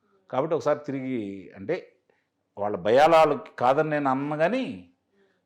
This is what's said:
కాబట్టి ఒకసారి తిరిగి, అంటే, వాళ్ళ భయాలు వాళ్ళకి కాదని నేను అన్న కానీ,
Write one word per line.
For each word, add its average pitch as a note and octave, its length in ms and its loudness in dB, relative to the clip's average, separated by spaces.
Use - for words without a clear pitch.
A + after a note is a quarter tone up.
కాబట్టి D#3 240 -2
ఒకసారి D3 300 -2
తిరిగి, B2 720 -8
అంటే, G#2 360 -8
వాళ్ళ G2+ 200 -4
భయాలు B2+ 380 4
వాళ్ళకి D3+ 440 2
కాదని C#3 300 2
నేను D3 200 -2
అన్న C#3+ 260 -2
కానీ, D#3+ 540 -4